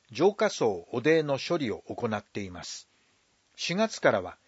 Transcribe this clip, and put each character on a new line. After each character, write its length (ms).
浄 240
化 160
槽 400
汚 100
泥 220
の 160
処 180
理 140
を 160
行 180
っ 80
て 180
い 100
ま 120
す。 240
四 180
月 260
か 120
ら 100
は、 160